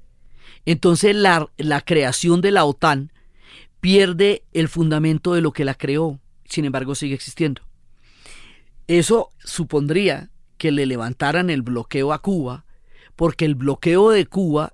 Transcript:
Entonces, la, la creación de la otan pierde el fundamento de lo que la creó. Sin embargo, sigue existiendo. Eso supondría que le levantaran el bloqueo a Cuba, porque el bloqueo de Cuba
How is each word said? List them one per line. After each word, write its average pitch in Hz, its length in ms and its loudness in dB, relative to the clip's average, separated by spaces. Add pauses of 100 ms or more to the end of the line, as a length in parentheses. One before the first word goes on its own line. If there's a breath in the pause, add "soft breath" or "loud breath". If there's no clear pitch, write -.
(640 soft breath)
Entonces, 175 500 4
la, 180 420 2
la 151 240 -2
creación 165 580 0
de 196 120 2
la 190 120 4
otan 143 480 0 (720 soft breath)
pierde 190 640 2 (100)
el 165 160 0
fundamento 156 640 0
de 170 80 2
lo 160 100 0
que 147 140 -4
la 135 80 -4
creó. 147 480 -4 (240)
Sin 151 200 -4
embargo, 131 300 -6
sigue 139 200 -6
existiendo. - 480 -6 (1200 loud breath)
Eso 175 520 0
supondría 156 920 -4 (280)
que 160 140 -2
le 143 140 0
levantaran 135 640 -4
el 139 120 -2
bloqueo 123 500 -4
a 151 100 -4
Cuba, 147 440 -6 (500 soft breath)
porque 165 300 0
el 147 100 0
bloqueo 165 540 2
de 208 160 2
Cuba 156 480 -2